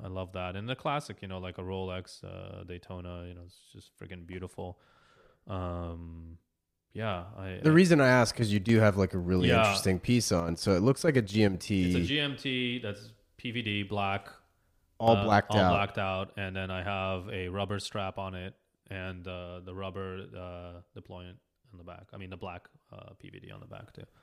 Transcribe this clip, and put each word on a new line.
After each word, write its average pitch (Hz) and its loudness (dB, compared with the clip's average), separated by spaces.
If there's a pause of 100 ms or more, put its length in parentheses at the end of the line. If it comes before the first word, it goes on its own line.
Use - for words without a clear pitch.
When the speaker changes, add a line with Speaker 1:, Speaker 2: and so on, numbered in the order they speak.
Speaker 1:
I 98 -10
love 92 -8
that. 90 -6
And 107 -8
the 127 -6
classic, 143 -6
you 101 -12
know, 92 -8
like 92 -10
a - -8
Rolex, 92 -8
uh, 92 -14
Daytona, 90 -12
you 87 -14
know, 87 -18
it's 90 -20 (120)
just - -20
freaking 92 -16
beautiful. 90 -10 (680)
Um, 85 -8 (560)
yeah, 98 -6 (120)
I, 95 -8
Speaker 2:
The 151 4
Speaker 1:
I 156 6
Speaker 2:
reason 170 8
I 131 6
ask, 127 6
'cause 110 2
you 104 4
do 110 6
have, 104 6
like, 95 2
a 95 0
really 90 4
Speaker 1:
Yeah. 120 6
Speaker 2:
interesting 98 4
piece 120 2
on. 85 2
So - 2
it 87 4
looks 123 4
like 160 4
a 123 6
G 104 4
M 95 4
T. 92 2
Speaker 1:
It's 90 4
a 87 4
G 147 0
M 143 -2
T 127 -2
that's 104 -10 (240)
P 123 -8
V 120 -4
D 104 0
black. 98 -2 (680)
Speaker 2:
All 113 6
Speaker 1:
uh, 101 2
Speaker 2:
blacked 104 4
Speaker 1:
all 107 6
Speaker 2:
out. 90 6
Speaker 1:
blacked 98 0
out, 95 -4
and 95 -6
then 95 -6
I 92 -4
have 95 -4
a 95 -6
rubber 98 -4
strap 95 -8
on 95 -8
it, 92 -10 (340)
and, 92 -10
uh, 90 -10
the 92 -14
rubber, 95 -8 (100)
uh, 87 -14 (140)
deployant 90 -18 (340)
on 92 -20
the 85 -20
back. 87 -18
I - -16
mean, 92 -14
the 92 -14
black, 90 -12 (240)
uh, - -20
P - -20
V - -18
D 98 -20
on 98 -18
the - -20
back - -18
too. - -18 (180)